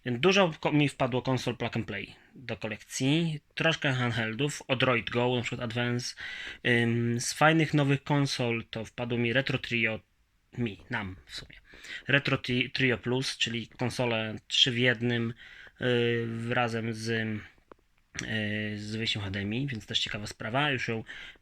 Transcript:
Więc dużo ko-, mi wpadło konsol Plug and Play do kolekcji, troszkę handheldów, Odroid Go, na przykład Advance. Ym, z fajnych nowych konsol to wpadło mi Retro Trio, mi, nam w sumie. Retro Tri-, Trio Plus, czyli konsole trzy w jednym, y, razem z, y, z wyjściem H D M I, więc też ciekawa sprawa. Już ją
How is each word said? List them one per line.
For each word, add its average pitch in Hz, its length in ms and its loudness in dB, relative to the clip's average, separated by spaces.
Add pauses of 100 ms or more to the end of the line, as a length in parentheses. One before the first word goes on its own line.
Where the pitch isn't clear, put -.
Więc 123 140 -2
dużo 185 400 6
ko-, 156 120 0
mi 147 180 6
wpadło 127 320 0
konsol 123 360 0
Plug 117 180 -4
and 110 120 -2
Play 98 280 -10 (200)
do 113 220 -10
kolekcji, 147 840 0 (160)
troszkę 156 380 0
handheldów, 120 720 -2
Odroid 123 420 2
Go, 123 260 2
na 120 60 0
przykład 120 200 -6
Advance. 120 540 -2 (520)
Ym, 117 540 4
z - 120 -4
fajnych 160 400 6
nowych 143 300 4
konsol 127 680 0
to 110 160 -6
wpadło 120 320 -4
mi 117 160 2
Retro 131 240 2
Trio, 113 420 -2 (580)
mi, 113 220 -4 (100)
nam 101 260 -6 (100)
w - 100 -18
sumie. - 200 -14 (520)
Retro 139 300 2
Tri-, 123 340 0
Trio 127 260 2
Plus, 127 400 -2
czyli 117 300 -2
konsole 110 800 -2
trzy - 240 4
w 117 60 0
jednym, 120 560 2 (480)
y, 117 720 0
razem 113 400 0
z, 110 160 -6
y, 107 1700 -6
z 104 180 -8
wyjściem 110 260 -4
H 98 100 -6
D 101 80 -4
M 101 140 -2
I, 135 140 -2
więc 113 180 -8
też - 140 -4
ciekawa 107 280 -6
sprawa. 131 440 -2
Już 127 160 -2
ją 113 160 -2 (380)